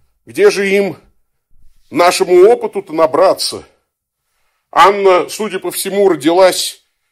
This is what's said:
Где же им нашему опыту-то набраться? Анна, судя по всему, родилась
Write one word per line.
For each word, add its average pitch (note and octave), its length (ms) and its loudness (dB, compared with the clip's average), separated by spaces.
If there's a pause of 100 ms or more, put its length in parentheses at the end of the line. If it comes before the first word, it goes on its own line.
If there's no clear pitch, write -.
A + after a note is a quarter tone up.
(260)
Где D3+ 240 0
же G3 200 -2
им G3 280 -4 (920)
нашему F3+ 600 2
опыту-то G#3+ 420 -4
набраться? D#3 720 -2 (1080)
Анна, F#3+ 580 2
судя F#3+ 300 -8
по F3 120 -10
всему, G3 380 -2
родилась E3+ 720 0 (280)